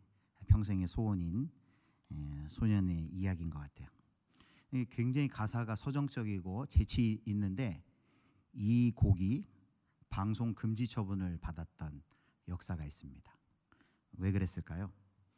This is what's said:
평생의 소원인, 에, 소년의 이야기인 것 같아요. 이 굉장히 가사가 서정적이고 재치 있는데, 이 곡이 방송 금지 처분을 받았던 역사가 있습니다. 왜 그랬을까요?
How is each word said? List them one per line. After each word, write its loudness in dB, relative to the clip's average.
평생의 6
소원인, 0
에, -8
소년의 2
이야기인 -2
것 -6
같아요. -12
이 0
굉장히 2
가사가 -2
서정적이고 -2
재치 2
있는데, -2
이 4
곡이 2
방송 0
금지 -2
처분을 -2
받았던 -8
역사가 -4
있습니다. -14
왜 2
그랬을까요? -4